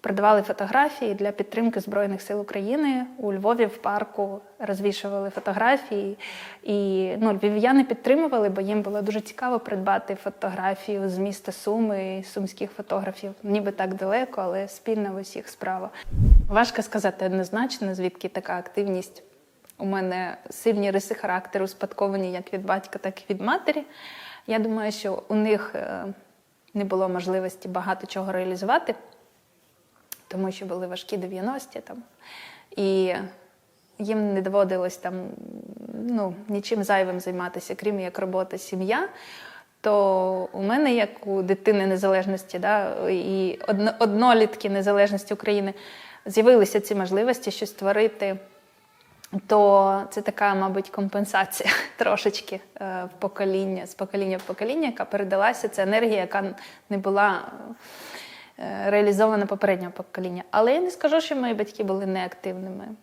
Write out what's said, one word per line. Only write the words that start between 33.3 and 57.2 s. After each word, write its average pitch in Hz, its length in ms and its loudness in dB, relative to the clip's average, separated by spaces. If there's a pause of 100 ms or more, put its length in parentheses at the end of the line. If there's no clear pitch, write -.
їм 208 360 0
не 190 80 0
доводилось 185 540 2
там, 185 180 -8 (800)
ну, 220 400 -2 (140)
нічим 202 360 -2
зайвим 190 360 2
займатися, 180 540 -6
крім 202 260 -2
як 180 180 -6
робота, 185 400 -2
сім'я. 208 500 -2 (720)
То 190 720 2
у 196 100 -4
мене, 247 320 4
як 208 320 0
у 196 160 0
дитини 196 440 4
незалежності, 190 720 2
да, 190 520 0
і 190 480 0 (100)
одно-, 214 300 2
однолітки 220 720 4
незалежності 202 640 2
України, 202 400 -2 (520)
з'явилися 214 540 8
ці 208 140 -4
можливості 202 560 0
щось 208 200 -6
створити, 202 680 0 (1080)
то 196 640 8
це 208 100 -4
така, 202 340 0
мабуть, 190 360 -2
компенсація 196 800 -2 (140)
<laughs> - 120 -14
трошечки, 202 640 0 (200)
е, 185 240 -6
в 185 160 -14
покоління, 190 640 -2
з - 80 -18
покоління 190 420 -2
в 185 60 -8
покоління, 254 440 -2
яка 240 180 -4
передалася, 202 640 0
це 202 140 -2
енергія, 214 380 2
яка 190 340 -2 (360)
не 202 80 -2
була, 196 420 2 (1160)